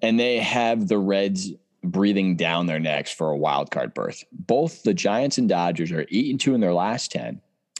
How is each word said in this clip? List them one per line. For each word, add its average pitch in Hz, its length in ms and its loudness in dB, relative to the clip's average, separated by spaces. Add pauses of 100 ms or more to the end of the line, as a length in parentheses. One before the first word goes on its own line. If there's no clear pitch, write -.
and 113 180 2
they 120 200 2
have 113 480 0
the 107 100 2
Reds 98 540 0 (320)
breathing 95 520 2
down 85 300 0
their 80 140 -2
necks 76 320 -2
for 78 180 -2
a 73 80 -2
wild 71 340 0
card 62 220 -4
berth. - 380 -8
Both 135 520 -2
the 107 100 2
Giants 117 440 0
and 120 100 2
Dodgers 87 440 0
are 80 200 -2
eight 127 200 0
and 131 80 -2
two 135 160 2
in 113 60 2
their 90 120 4
last 104 380 -2
ten, 107 300 -8 (380)